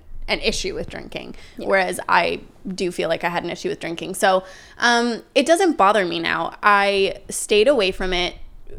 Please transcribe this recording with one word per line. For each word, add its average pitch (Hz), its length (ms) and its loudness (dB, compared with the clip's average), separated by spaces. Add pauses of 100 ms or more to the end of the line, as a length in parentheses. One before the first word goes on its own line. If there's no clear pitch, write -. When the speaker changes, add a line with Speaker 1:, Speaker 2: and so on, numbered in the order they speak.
(280)
Speaker 1:
an 214 120 -2
issue 185 340 -2
with - 160 -8
drinking. - 460 -12 (220)
Speaker 2:
Yeah. - 100 -8
Speaker 1:
Whereas 185 320 0 (100)
I 180 320 2 (260)
do 185 240 -4
feel 175 180 -4
like 165 140 -2
I 175 60 -2
had 175 140 -4
an 175 60 -6
issue 170 200 -8
with 160 100 -6
drinking. 165 360 -8
So, 190 280 4 (360)
um, 240 420 2 (140)
it 262 100 4
doesn't 339 320 4
bother 202 280 4
me 170 140 -4
now. 165 440 -2
I 202 540 4 (120)
stayed 214 380 2
away 220 240 4
from 185 220 -4
it 180 220 -2 (440)